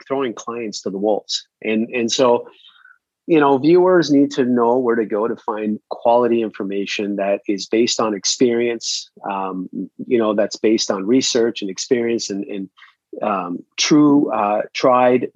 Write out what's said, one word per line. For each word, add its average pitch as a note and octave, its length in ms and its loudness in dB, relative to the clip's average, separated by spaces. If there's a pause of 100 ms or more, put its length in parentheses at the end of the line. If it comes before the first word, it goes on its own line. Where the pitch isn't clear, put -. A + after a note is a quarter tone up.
throwing C3+ 260 -4
clients A#2 480 -10
to G#2 80 -8
the F#2+ 80 -6
wolves. - 480 -2 (160)
And, A2 280 -2
and A2+ 200 -4
so, A#2+ 380 2 (800)
you E3 100 4
know, C#3+ 180 6
viewers F3 540 4
need C#3 220 4
to C3+ 120 0
know A#2+ 320 2
where A#2+ 200 0
to G#2+ 100 -2
go G#2+ 220 -2
to A2+ 80 -6
find G#2+ 420 -6 (120)
quality A#2 520 2
information G2+ 760 -6
that G2+ 300 -2
is G2 200 -4
based A#2 340 0
on G#2+ 140 -2
experience, A#2 920 -2 (220)
um, F#2+ 380 -6 (400)
you B2 100 2
know, G#2+ 160 0
that's G#2 220 -2
based A2 340 0
on F#2+ 160 -4
research A#2 560 0
and G2 80 -6
experience A#2 600 -2
and, G2+ 160 -6
and, G2 220 -10 (540)
um, F#2 400 -4 (140)
true, D3 560 4
uh, G#2+ 300 0 (100)
tried B2+ 640 2